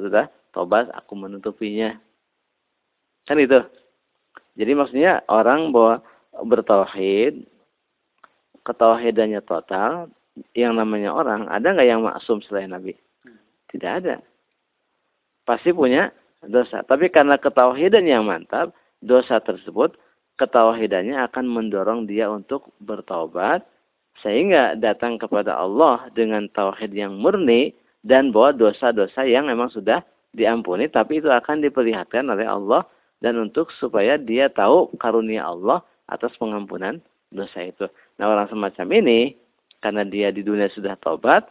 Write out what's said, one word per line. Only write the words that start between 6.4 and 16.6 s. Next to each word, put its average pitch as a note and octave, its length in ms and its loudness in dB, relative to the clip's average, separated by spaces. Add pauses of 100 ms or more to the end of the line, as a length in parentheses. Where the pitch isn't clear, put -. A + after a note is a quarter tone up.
ketauhidannya A2+ 800 2
total, A2 640 -4 (420)
yang A#2 240 0
namanya G#2+ 320 -2
orang, A2 400 -2
ada A#2+ 240 0
nggak C3+ 160 6
yang A2+ 160 2
maksum - 400 -4
selain G2 240 -8
Nabi? F#2 240 -12 (800)
Tidak - 200 -8 (120)
ada. D#3+ 180 -6 (1300)
Pasti B2 260 0
punya D3+ 400 2 (320)
dosa. A2 400 -2